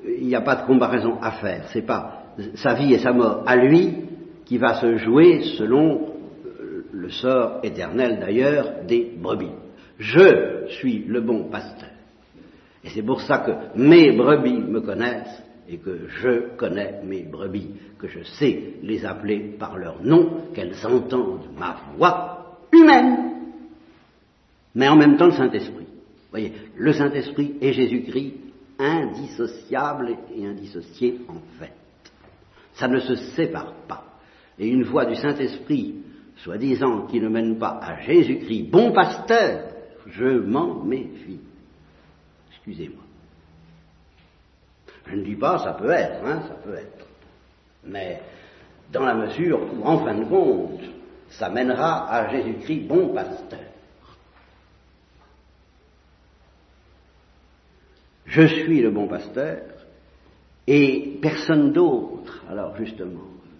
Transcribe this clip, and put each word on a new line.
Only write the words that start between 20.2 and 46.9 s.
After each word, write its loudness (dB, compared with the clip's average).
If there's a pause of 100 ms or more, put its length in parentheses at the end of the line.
qu'elles -10
entendent -2 (100)
ma -8 (220)
voix -2 (120)
humaine, 8 (1400)
mais 2
en 8
même 10
temps 6
le 8
Saint-Esprit. -2 (440)
Voyez, -8 (240)
le 2
Saint-Esprit -2
et 2
Jésus-Christ, -2 (440)
indissociables -4 (180)
et -10
indissociés -6
en -16 (180)
fait. -18 (1040)
Ça -2
ne 0
se -2 (200)
sépare -6 (160)
pas. -16 (520)
Et -4
une 2
voix 0
du -4
Saint-Esprit, -4 (420)
soi-disant, -2
qui -2
ne -2
mène 0
pas -4
à -12
Jésus-Christ, 0
bon 4
pasteur, 0 (340)
je -6
m'en -2
méfie. -8 (1120)
Excusez-moi. -16 (2000)
Je -10
ne -6
dis -8
pas, 0
ça -6
peut -4
être, -2
hein, -6
ça -18
peut -14
être. -18 (800)